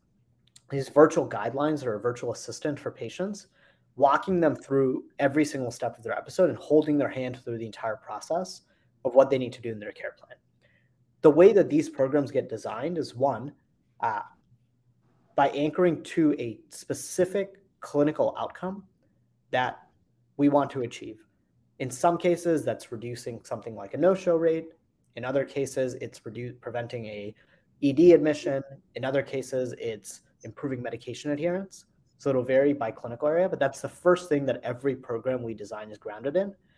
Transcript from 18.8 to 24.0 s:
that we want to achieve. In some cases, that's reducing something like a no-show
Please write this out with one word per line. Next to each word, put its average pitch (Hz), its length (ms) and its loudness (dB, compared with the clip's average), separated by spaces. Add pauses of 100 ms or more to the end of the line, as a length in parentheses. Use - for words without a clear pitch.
that 123 280 -2 (580)
we 143 100 6
want 139 220 4
to 131 140 -6
achieve. 110 340 -12 (640)
In 131 100 -6
some 170 280 2
cases, 170 460 0
that's 117 300 -6
reducing 120 500 -10
something 113 320 -12
like 104 200 -12
a - 20 -6
no-show 175 400 4